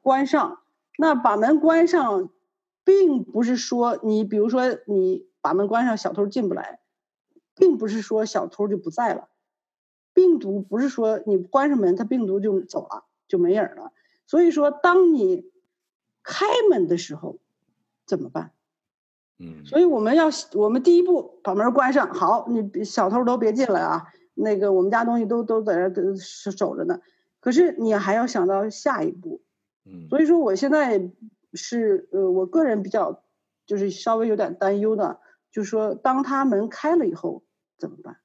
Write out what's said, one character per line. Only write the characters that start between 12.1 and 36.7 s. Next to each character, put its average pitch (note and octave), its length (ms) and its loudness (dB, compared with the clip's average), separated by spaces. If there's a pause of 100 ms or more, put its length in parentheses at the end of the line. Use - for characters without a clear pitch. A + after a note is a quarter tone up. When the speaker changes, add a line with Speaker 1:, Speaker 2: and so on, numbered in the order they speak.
Speaker 1:
毒 F#3+ 120 -2
就 G3 220 0
走 - 220 -8
了， - 220 -14 (220)
就 F#3+ 120 -2
没 F3 160 2
影 G#3+ 80 0
儿 - 120 -6
了。 - 180 -18 (340)
所 E4 160 2
以 E4+ 80 4
说 D4 200 2
当 F4 440 4
你 A3+ 320 0 (760)
开 - 220 -6 (240)
门 G#3 180 2
的 F3 120 0
时 E3 180 -10
候 - 220 -12 (680)
怎 - 140 -4
么 A#2+ 80 -10
办？ - 220 -12 (880)
Speaker 2:
嗯。 - 260 -18
Speaker 1:
所 D4 160 2
以 F4+ 60 8
我 C#4+ 120 2
们 A3 160 0
要， D#4+ 140 4 (240)
我 G#3 160 2
们 B3+ 140 0
第 F4 160 6
一 F4+ 40 4
步 F4+ 400 -2
把 F#3+ 120 -4
门 A3+ 180 0
关 C4 220 2
上， B3 180 0
好， G3 380 0
你 G#3+ 340 -4
小 G3 240 -2
偷 A#3+ 160 0
都 B3 140 0
别 G#3+ 160 0
进 B3+ 140 0
来 F3+ 120 0
啊， E3 240 -4 (300)
那 G#3 240 -2
个 G3+ 120 0
我 F#3 120 2
们 G3 80 0
家 A#3 120 0
东 A#3 160 0
西 A3+ 60 0
都， A#3 180 -2
都 A3+ 200 -2
在 G3+ 140 0
这 F3 40 0
儿， F#3 100 0
都 F#3+ 240 -4
守 F#3 600 -8
着 - 80 -6
呢。 F3+ 140 -4 (420)
可 B3 100 -4
是 D#4 280 4
你 A3 160 0
还 G3 180 -2
要 A#3 140 0
想 G3 200 -2
到 G3 220 0
下 A3+ 340 -4
一 D#3+ 80 -4
步。 A#3 300 -14 (460)
Speaker 2:
嗯。 F3 240 -18
Speaker 1:
所 C#4+ 100 0
以 D#4 60 4
说 E4+ 120 4
我 A3 160 0
现 C4+ 160 0
在 C4 300 2 (540)
是， G#3+ 580 -2
呃， F#3 180 0
我 F#3 140 0
个 E4 200 0
人 G#3+ 180 0
比 G3 80 -8
较， G3 320 -4 (420)
就 G3+ 140 -4
是 G3 120 -2
稍 A3+ 260 -2
微 A3+ 120 -2
有 G#3 80 0
点 G3 200 -4
担 G3+ 220 0
忧 A3 160 0
的， G3+ 260 -4 (300)
就 G#3+ 140 -6
是 F#3 60 -10
说 G#3+ 240 -2
当 C4 280 -2
他 C4+ 220 -2
门 A3 240 0
开 D#4+ 280 -2